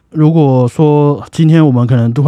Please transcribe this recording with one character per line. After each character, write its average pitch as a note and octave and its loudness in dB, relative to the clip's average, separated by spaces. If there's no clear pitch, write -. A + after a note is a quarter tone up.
如 D#3 0
果 C3+ 0
说 D3 0
今 D#3+ -2
天 D#3+ 2
我 C#3+ 2
们 B2 0
可 B2 0
能 A#2 -2
突 C#3+ -2